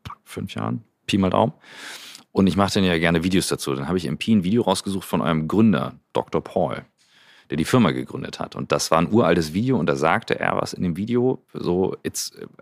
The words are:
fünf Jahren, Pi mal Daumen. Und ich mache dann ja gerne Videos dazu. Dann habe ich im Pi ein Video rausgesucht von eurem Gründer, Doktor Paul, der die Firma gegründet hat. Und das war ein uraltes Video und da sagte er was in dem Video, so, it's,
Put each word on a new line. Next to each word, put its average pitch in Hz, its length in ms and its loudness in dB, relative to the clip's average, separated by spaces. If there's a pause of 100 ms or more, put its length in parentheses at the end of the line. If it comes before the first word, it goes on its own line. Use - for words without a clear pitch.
(240)
fünf - 300 -12
Jahren, 113 280 -6 (240)
Pi 104 120 0
mal 95 120 2
Daumen. 104 220 2 (800)
Und 98 140 4
ich 85 100 2
mache 98 160 4
dann 98 120 2
ja 87 140 2
gerne 85 240 2
Videos 90 260 2
dazu. - 260 -4
Dann 69 120 -6
habe 90 120 -2
ich 82 80 -4
im 76 100 -4
Pi 113 180 0
ein 98 80 4
Video 107 200 2
rausgesucht 95 440 -2
von 92 140 -2
eurem 78 260 0
Gründer, 82 460 2 (220)
Doktor - 260 -2
Paul, 76 440 -4 (640)
der 76 80 -4
die 80 80 0
Firma 110 260 4
gegründet - 480 -8
hat. - 160 -10
Und - 160 -4
das 73 180 -2
war 80 80 6
ein 85 140 2
uraltes 85 400 4
Video 120 260 0
und 76 80 0
da 71 80 2
sagte 80 460 0
er 50 200 -2
was - 120 -8
in - 100 -8
dem 85 140 -2
Video, 120 560 -2
so, - 500 -2
it's, - 300 -8 (300)